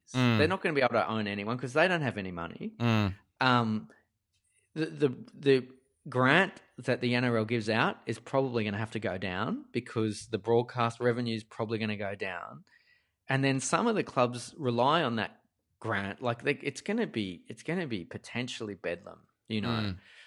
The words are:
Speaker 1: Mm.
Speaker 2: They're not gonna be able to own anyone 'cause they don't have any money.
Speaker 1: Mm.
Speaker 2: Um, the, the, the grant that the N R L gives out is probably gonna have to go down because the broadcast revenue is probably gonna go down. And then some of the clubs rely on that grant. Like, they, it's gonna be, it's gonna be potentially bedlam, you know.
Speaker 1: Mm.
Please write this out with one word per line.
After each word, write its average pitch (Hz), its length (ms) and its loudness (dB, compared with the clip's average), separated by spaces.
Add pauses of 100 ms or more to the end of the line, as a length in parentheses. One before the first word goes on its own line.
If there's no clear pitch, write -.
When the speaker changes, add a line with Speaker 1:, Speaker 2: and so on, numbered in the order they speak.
(140)
Speaker 1:
Mm. 123 240 4
Speaker 2:
They're 151 100 6
not 190 140 -2
gonna 170 120 0
be 131 80 2
able 120 120 2
to 92 140 2
own 107 200 -2
anyone 101 280 -4
'cause 123 180 -8
they 156 120 4
don't 175 160 0
have 110 160 -2
any 95 140 -4
money. 85 460 -8
Speaker 1:
Mm. 110 360 2 (260)
Speaker 2:
Um, 120 480 2 (880)
the, 160 120 -2
the, 147 280 0 (220)
the 131 320 4 (400)
grant 131 440 6 (260)
that 120 220 0
the 123 160 2
N 123 80 4
R 120 140 4
L 110 60 2
gives 110 240 0
out 120 380 2
is 113 140 -4
probably 131 420 0
gonna 104 160 -2
have 107 140 -6
to 110 80 -4
go 95 180 -4
down 101 540 -4
because 110 560 -4
the 107 100 -2
broadcast 117 600 0
revenue 120 340 0
is 107 80 -6
probably 110 360 -6
gonna 107 180 -4
go 101 180 -6
down. 98 480 -8 (680)
And 135 140 0
then 135 160 2
some 180 300 0
of 220 80 2
the 165 80 2
clubs 123 520 0
rely 135 460 2
on 117 140 0
that - 240 -4 (400)
grant. 101 420 -4
Like, 123 220 -2
they, 143 180 2
it's 139 180 -6
gonna 208 280 -2
be, 95 400 -4
it's - 160 -16
gonna 170 240 -4
be 98 160 -6
potentially 113 680 -8
bedlam, 87 440 -8 (300)
you 110 120 -2
know. 98 100 -4
Speaker 1:
Mm. 104 260 -2 (300)